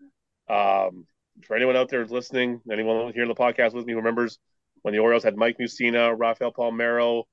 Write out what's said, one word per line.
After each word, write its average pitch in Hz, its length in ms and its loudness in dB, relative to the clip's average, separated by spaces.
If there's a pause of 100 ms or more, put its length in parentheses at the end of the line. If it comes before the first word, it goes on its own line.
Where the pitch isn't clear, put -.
(500)
Um, 95 560 2 (380)
for 110 120 -6
anyone 127 200 2
out 131 140 2
there 120 160 -2
listening, 123 560 -4 (100)
anyone 113 400 -2
here 120 100 -8
in 120 60 -12
the 113 60 -4
podcast 120 400 0
with 120 100 -8
me 120 80 -8
who 113 60 -4
remembers 117 400 -2 (420)
when 104 140 -4
the 104 60 0
Orioles 117 220 4
had 107 140 2
Mike 117 240 0
Mussina, 120 580 0
Rafael 117 360 0
Palmeiro 117 800 0